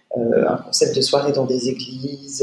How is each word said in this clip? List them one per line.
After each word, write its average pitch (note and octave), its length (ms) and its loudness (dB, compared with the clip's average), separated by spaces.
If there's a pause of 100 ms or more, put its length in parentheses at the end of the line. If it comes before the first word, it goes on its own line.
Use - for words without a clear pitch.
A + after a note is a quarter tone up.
(160)
euh, A#2 320 2
un - 80 2
concept - 400 0
de C3 60 2
soirée C#3+ 300 2
dans C3 140 2
des B2 220 0
églises, C3+ 760 -6